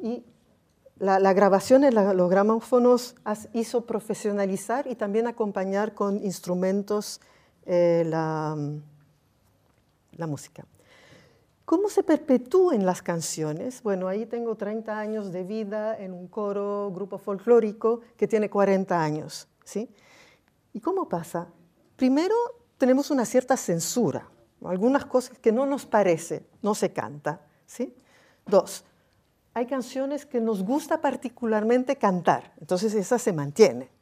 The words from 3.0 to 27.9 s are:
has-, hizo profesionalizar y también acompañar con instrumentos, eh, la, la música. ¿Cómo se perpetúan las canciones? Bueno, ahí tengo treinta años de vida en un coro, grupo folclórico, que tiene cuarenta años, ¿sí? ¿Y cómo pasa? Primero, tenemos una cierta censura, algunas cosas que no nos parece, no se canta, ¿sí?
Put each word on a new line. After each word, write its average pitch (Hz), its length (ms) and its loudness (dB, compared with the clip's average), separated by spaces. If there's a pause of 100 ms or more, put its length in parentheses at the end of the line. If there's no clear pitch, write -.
has-, 214 260 -8
hizo 233 340 -2
profesionalizar 202 1000 -4
y 247 80 -6
también 220 320 -2
acompañar 208 640 -2
con 202 300 -2
instrumentos, 196 960 -2 (460)
eh, 175 400 4
la, 156 500 -2 (1600)
la 165 140 -10
música. - 380 -12 (1000)
¿Cómo 381 240 0
se 381 140 0
perpetúan 294 840 2
las 180 160 0
canciones? 165 840 -6
Bueno, 190 240 -4
ahí 202 180 -6
tengo 233 300 -6
treinta 214 420 -8
años 214 360 -8
de 185 100 -6
vida 214 540 -6
en 190 160 -12
un 180 140 -14
coro, 202 640 -6
grupo 190 240 -10
folclórico, 220 840 2 (160)
que 208 120 2
tiene 214 220 0
cuarenta 190 540 2
años, 151 460 -6 (160)
¿sí? 220 240 -8 (840)
¿Y 220 80 -12
cómo 370 300 -4
pasa? 175 380 -6 (500)
Primero, 302 380 2 (420)
tenemos 262 340 4
una 254 140 0
cierta 254 320 2
censura, 170 720 -2 (340)
algunas 233 420 0
cosas - 320 -2
que 226 140 2
no 254 140 0
nos 277 200 -4
parece, 175 600 0 (160)
no 208 140 -2
se - 180 -2
canta, 147 480 -8 (240)
¿sí? - 280 -10 (520)